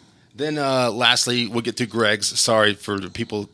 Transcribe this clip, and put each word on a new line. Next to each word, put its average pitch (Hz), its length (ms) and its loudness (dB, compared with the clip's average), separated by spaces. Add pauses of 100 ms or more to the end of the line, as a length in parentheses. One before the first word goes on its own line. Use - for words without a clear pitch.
(340)
then, 151 240 -4
uh, 131 340 2
lastly, 120 540 2
we'll 117 160 -2
get 117 160 -4
to 123 80 -2
Greg's. 104 520 0
Sorry 107 360 4
for 98 260 -6
the 92 80 -8
people. 107 460 -8